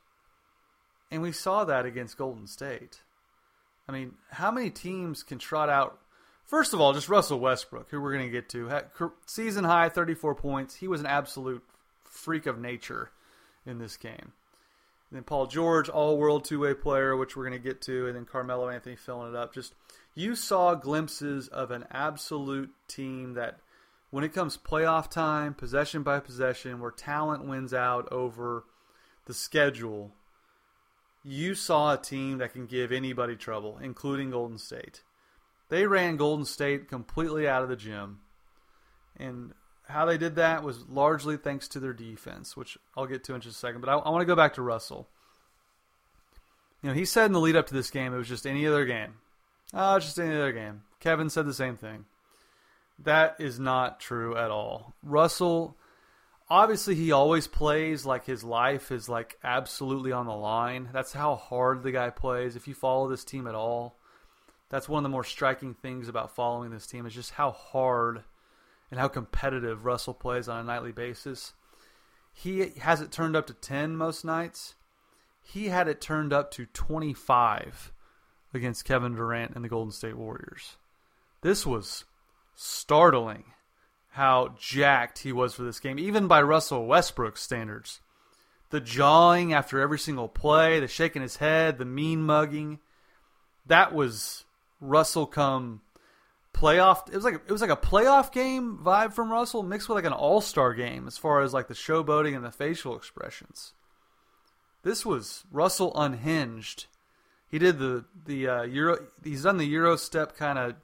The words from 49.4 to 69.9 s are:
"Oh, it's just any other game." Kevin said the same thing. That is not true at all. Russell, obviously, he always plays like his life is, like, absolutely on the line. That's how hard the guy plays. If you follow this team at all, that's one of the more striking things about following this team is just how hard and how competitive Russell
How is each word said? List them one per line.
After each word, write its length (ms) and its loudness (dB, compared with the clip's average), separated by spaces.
"Oh, 220 2
it's 100 2
just 140 -8
any 160 -2
other 180 0
game." 300 -12
Kevin 300 0
said 160 -2
the 80 -4
same 220 -4
thing. 300 -16
That 420 4
is 200 -6
not 400 0
true 380 -6
at 120 -2
all. 540 -8
Russell, 720 2
obviously, 460 4
he 160 2
always 340 6
plays 600 0
like 200 -2
his 180 -6
life 460 0
is, 200 -8
like, 340 -6
absolutely 680 -4
on 140 -4
the 80 -8
line. 580 -4
That's 180 -6
how 240 -2
hard 480 -2
the 80 -4
guy 180 -2
plays. 460 -4
If 140 -16
you 40 -10
follow 360 0
this 160 -8
team 220 -10
at 60 -10
all, 440 -6
that's 180 -6
one 120 0
of 40 0
the 100 -4
more 120 -4
striking 480 -4
things 340 -12
about 280 -6
following 360 -4
this 160 -16
team 180 -14
is 80 -14
just 180 -14
how 200 -2
hard 720 0
and 80 -12
how 120 0
competitive 760 -4
Russell 300 -4